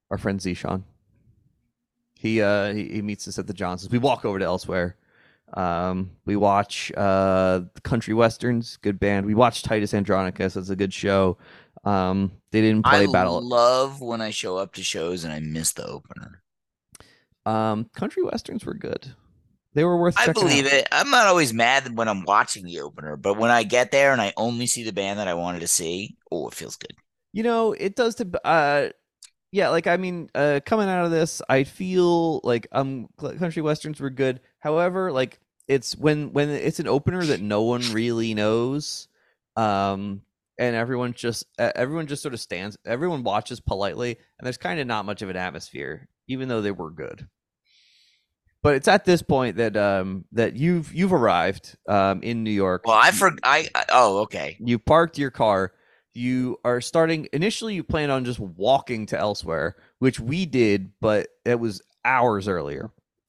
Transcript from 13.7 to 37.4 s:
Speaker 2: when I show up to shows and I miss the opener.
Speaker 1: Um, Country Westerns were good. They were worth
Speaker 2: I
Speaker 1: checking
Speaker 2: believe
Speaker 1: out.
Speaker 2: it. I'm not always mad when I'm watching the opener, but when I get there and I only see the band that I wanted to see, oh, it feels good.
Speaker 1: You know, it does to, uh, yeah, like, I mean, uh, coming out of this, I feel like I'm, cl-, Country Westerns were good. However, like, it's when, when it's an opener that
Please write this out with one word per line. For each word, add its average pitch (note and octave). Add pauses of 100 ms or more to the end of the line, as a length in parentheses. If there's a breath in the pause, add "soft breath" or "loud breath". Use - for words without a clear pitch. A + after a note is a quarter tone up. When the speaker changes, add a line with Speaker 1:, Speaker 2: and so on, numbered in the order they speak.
Speaker 2:
when A#2
I G#2+
show F#2
up G2
to F#2+
shows E2+
and D#2
I D#2
miss D#2
the -
opener. - (1040 soft breath)
Speaker 1:
Um, A2
Country -
Westerns -
were -
good. - (640)
They D3+
were F3
worth F3
Speaker 2:
I -
Speaker 1:
checking E3
Speaker 2:
believe C#3+
Speaker 1:
out. C#3
Speaker 2:
it. C3+
I'm G3
not B3
always D#3+
mad A#2+
when A2+
I'm G2
watching G2+
the E2+
opener, D2+
but G2+
when A#2
I A#2
get A#2+
there C#3
and A#2+
I G2+
only A#2
see A#2+
the A2
band G2
that G2
I F2
wanted F2
to E2+
see, F#2 (140)
oh, D2
it A1+
feels -
good. - (400)
Speaker 1:
You G#3+
know, A3+
it G3
does A#3
to, F3+
uh, C#3+ (600)
yeah, F#3+
like, E3+
I F3
mean, F3+
uh, C#3+
coming G#3+
out F3+
of E3+
this, D#3+
I C3+
feel F3
like A#2+
I'm, C3+ (100)
cl-, -
Country E3
Westerns D3+
were C#3
good. C3 (200)
However, F3
like, C3 (260)
it's C3+
when, D3
when D3
it's D3
an D#3+
opener F3+
that A2+